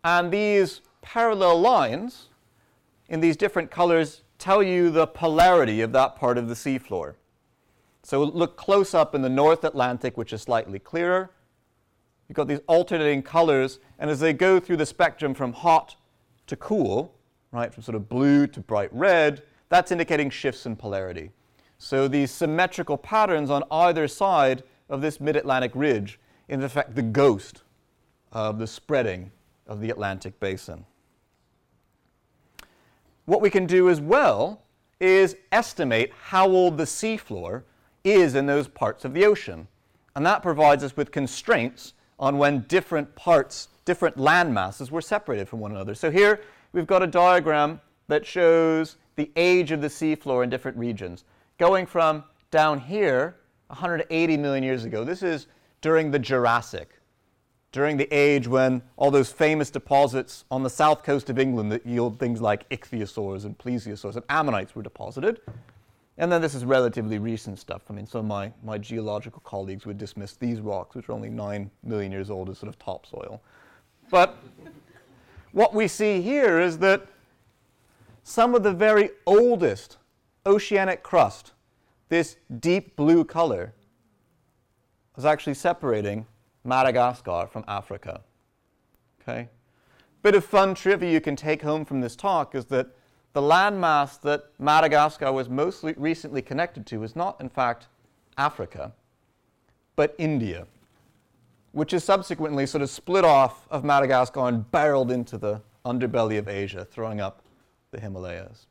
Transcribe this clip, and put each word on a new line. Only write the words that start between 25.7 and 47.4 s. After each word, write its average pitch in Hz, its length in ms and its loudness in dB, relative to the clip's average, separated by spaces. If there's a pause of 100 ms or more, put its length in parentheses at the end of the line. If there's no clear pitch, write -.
ridge, 123 460 -2 (280)
in 135 160 -6
effect, 131 320 -6
the 139 60 -2
ghost 113 640 0 (680)
of 107 280 -4
the 113 80 -6
spreading 98 640 -4 (360)
of 104 140 -12
the 110 80 -6
Atlantic 98 500 -8
basin. 92 460 -8 (2500)
What 185 160 2
we 208 80 4
can 185 160 2
do 180 240 4
as 160 100 4
well 170 600 2 (380)
is 185 360 4 (160)
estimate 127 600 0 (140)
how 190 220 2
old 185 300 4
the 156 80 -2
seafloor 113 800 -8 (400)
is 185 320 6
in 139 100 2
those 143 220 0
parts - 360 -6
of 135 100 -8
the 180 120 4
ocean. 98 420 0 (480)
And 143 100 -4
that 202 160 2
provides 147 420 4
us 135 120 -10
with 143 160 -4
constraints 135 840 -4 (240)
on 139 200 0
when 143 300 2
different 165 480 -2
parts, - 540 0 (160)
different 175 320 -2
land 156 360 2
masses 101 360 -6
were 160 120 -6
separated 139 480 -6
from 113 100 -12
one 104 120 -8
another. 101 220 -10
So 156 160 -4
here 208 320 4 (300)
we've 170 160 -4
got 185 160 4
a 175 40 0
diagram 160 720 2 (280)